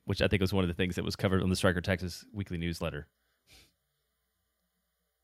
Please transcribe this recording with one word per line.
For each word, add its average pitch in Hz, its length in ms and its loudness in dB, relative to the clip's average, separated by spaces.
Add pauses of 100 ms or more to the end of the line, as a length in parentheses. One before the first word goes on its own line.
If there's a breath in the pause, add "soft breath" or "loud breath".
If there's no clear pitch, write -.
which - 160 -2
I 101 60 6
think 98 120 2
was 95 140 2
one 95 100 2
of 87 40 2
the 87 80 -2
things 90 200 0
that 87 80 -2
was 87 120 -4
covered 95 260 2
on 92 80 2
the 92 60 2
Striker 92 260 4
Texas 87 500 -4
weekly 95 260 -6
newsletter. 82 500 -4 (2250 soft breath)